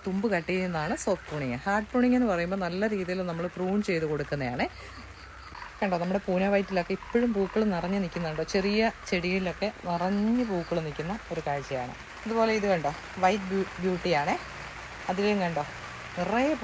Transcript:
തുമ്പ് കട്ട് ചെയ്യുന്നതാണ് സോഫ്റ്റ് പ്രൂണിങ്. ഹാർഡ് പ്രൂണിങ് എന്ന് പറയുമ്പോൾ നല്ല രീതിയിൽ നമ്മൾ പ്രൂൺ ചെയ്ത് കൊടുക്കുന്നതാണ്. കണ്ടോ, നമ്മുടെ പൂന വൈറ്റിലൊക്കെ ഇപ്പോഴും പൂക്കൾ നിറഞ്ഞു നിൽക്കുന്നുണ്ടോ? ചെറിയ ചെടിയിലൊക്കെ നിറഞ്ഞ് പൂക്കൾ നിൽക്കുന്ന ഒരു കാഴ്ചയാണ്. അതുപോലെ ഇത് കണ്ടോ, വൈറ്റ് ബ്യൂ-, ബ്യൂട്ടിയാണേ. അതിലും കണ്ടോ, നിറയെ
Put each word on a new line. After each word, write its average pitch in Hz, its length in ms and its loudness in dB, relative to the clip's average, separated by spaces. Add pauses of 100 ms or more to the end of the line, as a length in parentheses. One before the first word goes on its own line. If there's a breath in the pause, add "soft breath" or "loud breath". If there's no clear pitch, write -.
തുമ്പ് 196 260 0
കട്ട് 170 200 0
ചെയ്യുന്നതാണ് 180 500 0
സോഫ്റ്റ് 190 280 0
പ്രൂണിങ്. 135 340 -2
ഹാർഡ് 208 260 0
പ്രൂണിങ് 247 280 6
എന്ന് 247 120 4
പറയുമ്പോൾ 175 360 0
നല്ല 190 280 0
രീതിയിൽ 185 260 -2 (100)
നമ്മൾ 170 160 -2 (100)
പ്രൂൺ 185 200 2 (120)
ചെയ്ത് 165 240 2
കൊടുക്കുന്നതാണ്. 143 520 -2 (1160 loud breath)
കണ്ടോ, 190 220 2
നമ്മുടെ 190 260 2
പൂന 190 260 4
വൈറ്റിലൊക്കെ 196 440 2
ഇപ്പോഴും 240 380 2
പൂക്കൾ 196 240 2 (140)
നിറഞ്ഞു 175 300 0
നിൽക്കുന്നുണ്ടോ? 160 400 -2 (100)
ചെറിയ 208 360 4 (200)
ചെടിയിലൊക്കെ 185 600 0 (200)
നിറഞ്ഞ് 202 640 2
പൂക്കൾ 170 240 0 (100)
നിൽക്കുന്ന 156 280 -4 (180)
ഒരു 160 160 -2
കാഴ്ചയാണ്. 135 460 -4 (300)
അതുപോലെ 226 360 4
ഇത് 202 120 0
കണ്ടോ, 151 220 2 (300)
വൈറ്റ് 202 280 4
ബ്യൂ-, 196 180 0 (140)
ബ്യൂട്ടിയാണേ. 175 520 2 (760)
അതിലും 202 320 2
കണ്ടോ, 156 220 0 (500)
നിറയെ 233 480 2